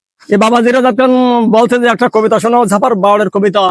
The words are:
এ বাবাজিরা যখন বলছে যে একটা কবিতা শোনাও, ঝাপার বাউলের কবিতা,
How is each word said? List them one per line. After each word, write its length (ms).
এ 80
বাবাজিরা 460
যখন 280
বলছে 300
যে 100
একটা 200
কবিতা 300
শোনাও, 280
ঝাপার 280
বাউলের 360
কবিতা, 400